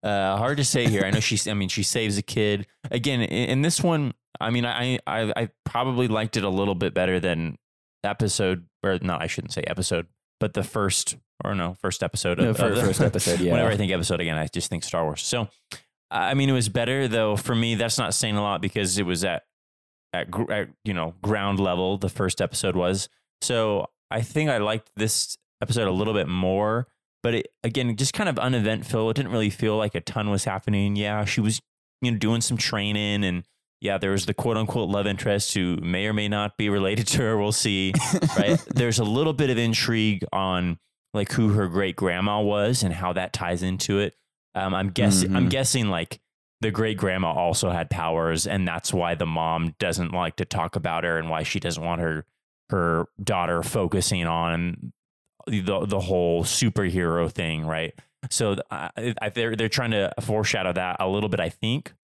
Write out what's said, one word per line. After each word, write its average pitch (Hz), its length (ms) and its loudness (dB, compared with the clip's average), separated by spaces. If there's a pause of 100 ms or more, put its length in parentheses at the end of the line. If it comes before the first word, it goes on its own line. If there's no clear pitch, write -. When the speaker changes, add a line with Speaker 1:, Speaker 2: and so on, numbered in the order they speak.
Speaker 1:
Uh, 98 340 0
hard 131 200 0
to 143 60 2
say 123 240 2
here. 101 160 2
I 95 60 0
know 107 100 2
she's, 107 280 0
I 107 80 -2
mean, 98 140 0
she - 120 -2
saves 107 360 0
a 101 40 -2
kid. 104 460 0 (240)
Again, 123 300 0
in, 110 280 -2
in 131 140 2
this 170 180 2
one, 156 320 2 (260)
I 110 120 -2
mean, 120 120 2
I, 123 440 -2
I, 107 280 -2
I 110 140 -2 (140)
probably 127 440 0
liked 110 300 0
it 101 60 0
a 101 60 0
little 98 260 2
bit 90 180 -2
better 90 260 2
than 82 380 -2 (460)
episode, 98 640 0 (160)
or 95 180 2
not, 87 220 -2
I 82 40 -4
shouldn't - 260 -8
say - 120 -4
episode, 85 400 -2 (340)
but 110 140 -2
the 202 80 -2
first, - 560 -2 (260)
or 101 120 -2
no, 90 260 -2
first 95 220 -2
episode 87 340 0
of, - 80 4
Speaker 2:
No, 113 80 2
fir-, 113 160 2
Speaker 1:
of 101 60 0
the 120 80 2
Speaker 2:
first 98 180 2
episode, 104 380 2
Speaker 1:
<laughs> - 20 2
Speaker 2:
yeah. 87 120 2
Speaker 1:
Whenever 117 180 4
I 101 60 0
think 98 140 0
episode 87 300 0
again, 82 160 -2
I 78 80 -2
just 82 240 -6
think 82 140 -4
Star 85 220 -2
Wars. 76 180 -4
So, 117 240 -2 (680)
I 95 160 0
mean, 135 160 4
it 135 40 4
was 117 160 2
better, 123 380 0
though. 110 280 2
For 120 200 -2
me, 113 200 2
that's 113 220 0
not 98 160 0
saying 107 240 0
a 104 40 2
lot 101 200 0
because 95 360 -2
it 104 60 0
was 87 200 -2
at, 90 200 -2 (680)
at 87 180 -4
gr-, 107 200 -4
at, 104 180 -4 (140)
you 104 100 -2
know, 82 280 -4
ground 101 380 0
level, 92 380 2
the 95 120 -2
first 95 320 -2
episode 95 340 -2
was. 92 340 0 (320)
So 110 460 0 (240)
I 113 100 -2
think 151 280 0
I 127 80 2
liked 107 380 -2
this - 420 -2 (240)
episode 110 260 0
a 92 40 2
little 104 220 0
bit 92 140 2
more, 98 600 0 (360)
but 117 120 2
it, - 120 -2 (160)
again, 120 340 0
just 131 160 0
kind 196 160 0
of 131 100 -2
uneventful. 113 680 0
It 113 60 0
didn't 135 160 -2
really 110 180 2
feel 107 280 0
like 107 180 -2
a 85 60 -4
ton 104 280 -4
was 98 160 0
happening. 101 500 0
Yeah, 104 300 0
she 107 160 0
was, 110 200 0 (400)
you 123 100 2
know, 113 60 0
doing 110 240 2
some 120 160 -2
training, 104 640 0
and 90 200 0 (380)
yeah, 98 160 0
there 98 140 0
was 98 140 0
the 107 80 -2
quote 113 240 0
unquote 110 320 0
love 101 180 0
interest 101 460 0
who 90 240 2
may 90 300 -2
or 107 60 0
may 104 140 0
not 104 300 -2
be 107 120 0
related 101 380 2
to - 160 0
her. 110 140 2
We'll 104 140 2
see, 95 420 0 (200)
Speaker 2:
<laughs> 165 240 0
Speaker 1:
right? 104 200 4 (160)
There's 120 260 2
a 117 40 2
little 135 300 2
bit 139 160 2
of 120 80 2
intrigue 110 760 2
on, 90 480 0 (340)
like, 101 200 0
who 113 160 4
her 101 180 4
great 90 280 0
grandma 98 460 0
was 104 420 2
and 90 100 2
how 90 200 -2
that 90 200 -2
ties 87 300 -4
into 92 360 0
it. 101 160 -2 (380)
Um, 95 200 -2
I'm 95 160 0
guess-, 95 340 2
I'm 92 60 0
Speaker 2:
Mm-hmm. 92 200 2
Speaker 1:
guessing, 127 400 2
like, 85 300 -4 (420)
the 110 100 0
great 110 260 0
grandma 92 360 0
also 87 360 2
had 85 200 -2
powers, 82 580 0
and 95 200 0
that's 85 260 -4
why 85 220 2
the 82 100 -2
mom 80 540 0
doesn't 87 340 -2
like 87 240 -2
to 87 80 -2
talk 85 320 -4
about 82 260 0
her 85 140 2
and 82 120 -2
why 80 140 0
she 92 160 -2
doesn't 80 240 -4
want 85 180 0
her, 80 240 0 (440)
her 85 380 2 (140)
daughter 87 420 2
focusing 90 600 0
on 82 680 -2 (540)
the, 208 140 0 (240)
the 98 140 0
whole 87 440 2
superhero 87 880 0
thing, 80 340 -4
right? 80 280 -4 (380)
So 104 240 0
th-, - 160 -6
I, 110 500 -6
I, 107 80 -2
they're, 113 260 -2
they're 110 140 0
trying 123 220 0
to 98 200 2 (100)
foreshadow 104 520 0
that 90 260 -2
a 92 80 0
little 104 220 0
bit, 98 120 0
I 85 80 0
think. 120 440 -4 (100)